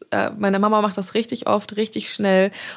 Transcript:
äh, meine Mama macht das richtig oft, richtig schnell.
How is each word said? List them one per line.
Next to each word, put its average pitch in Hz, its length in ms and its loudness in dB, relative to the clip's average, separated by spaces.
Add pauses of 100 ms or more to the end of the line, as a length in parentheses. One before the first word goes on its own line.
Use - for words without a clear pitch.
(120)
äh, 202 260 -2
meine 196 220 2
Mama 214 220 4
macht 208 160 0
das 190 160 -6
richtig 233 340 -2
oft, 208 300 0
richtig 214 340 -4
schnell. 190 360 4 (300)